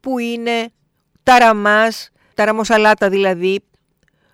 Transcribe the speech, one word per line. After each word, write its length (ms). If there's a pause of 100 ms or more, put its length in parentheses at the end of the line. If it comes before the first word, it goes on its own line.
που 180
είναι 500 (540)
ταραμάς, 880 (240)
ταραμοσαλάτα 720
δηλαδή, 520 (720)